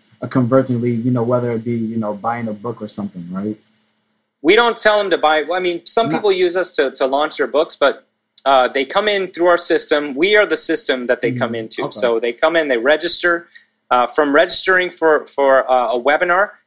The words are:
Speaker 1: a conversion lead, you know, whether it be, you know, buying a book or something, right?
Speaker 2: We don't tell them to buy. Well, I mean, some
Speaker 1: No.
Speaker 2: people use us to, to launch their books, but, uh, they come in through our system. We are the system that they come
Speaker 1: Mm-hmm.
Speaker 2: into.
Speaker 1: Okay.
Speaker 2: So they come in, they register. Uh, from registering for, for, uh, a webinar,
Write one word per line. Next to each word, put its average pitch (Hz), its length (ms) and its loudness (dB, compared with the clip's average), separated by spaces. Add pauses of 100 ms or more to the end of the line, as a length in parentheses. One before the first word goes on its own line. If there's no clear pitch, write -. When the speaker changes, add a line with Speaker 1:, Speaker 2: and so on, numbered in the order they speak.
(200)
Speaker 1:
a 127 80 -8
conversion 127 520 2
lead, 120 240 -2
you 127 60 0
know, 123 140 0
whether 120 280 0
it 113 120 -4
be, 120 80 -4
you 113 240 -4
know, 107 180 -4
buying 113 320 -6
a 110 60 -6
book 110 280 -10
or 107 80 -10
something, 98 440 -10
right? 104 240 -6 (840)
Speaker 2:
We 165 140 4
don't 233 240 2
tell 208 200 2
them 202 120 -2
to 160 80 2
buy. 151 240 2
Well, 151 120 -4
I 185 60 -2
mean, 175 240 -4
some 233 240 -2
Speaker 1:
No. - 80 -2
Speaker 2:
people 208 160 0
use 180 240 0
us 180 200 -2
to, 135 160 0
to 139 140 -2
launch 147 320 -2
their 131 100 -2
books, 151 300 -2
but, 135 280 0 (380)
uh, 131 240 4
they 135 160 -2
come 202 240 -2
in 196 240 -2
through 170 140 0
our 175 120 6
system. 147 560 -2
We 190 220 2
are 208 100 4
the 156 100 -2
system 135 520 -4
that 123 140 0
they 127 100 -2
come 123 200 -2
Speaker 1:
Mm-hmm. - 40 -6
Speaker 2:
into. 113 300 -8
Speaker 1:
Okay. - 140 -12
Speaker 2:
So 117 200 0
they 120 120 -2
come 160 240 0
in, 156 120 0
they 127 100 0
register. 165 680 0 (420)
Uh, 123 160 4
from 147 280 0
registering 180 560 2
for, 156 360 2
for, 135 440 2
uh, 123 260 2
a 120 40 -4
webinar, 175 500 0 (160)